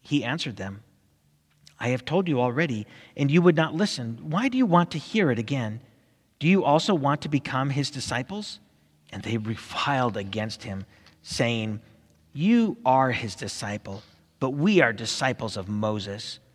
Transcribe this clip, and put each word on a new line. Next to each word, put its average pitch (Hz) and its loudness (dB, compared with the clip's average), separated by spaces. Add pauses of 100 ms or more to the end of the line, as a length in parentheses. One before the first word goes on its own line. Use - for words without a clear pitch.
He 143 -2
answered 123 -4
them, 98 -10 (960)
"I 117 -2
have 123 -2
told 175 0
you 131 2
already, 123 0 (300)
and 139 2
you 170 8
would 170 8
not 160 0
listen. 151 -4
Why 175 0
do 247 -2
you 262 4
want 175 4
to 160 -6
hear 175 0
it 113 0
again? 117 -4 (600)
Do 147 0
you 190 4
also 156 4
want 143 0
to - -6
become 135 0
his 139 -2
disciples?" 139 -8 (540)
And 95 -10
they 113 -2
reviled 113 -2
against 107 -6
him, 98 -8 (360)
saying, 110 -2 (540)
"You 214 2 (100)
are 131 4
his 110 -6
disciple, 104 -10 (380)
but 135 0
we 170 4
are 120 6
disciples 113 -4
of 95 -8
Moses. 104 -4 (160)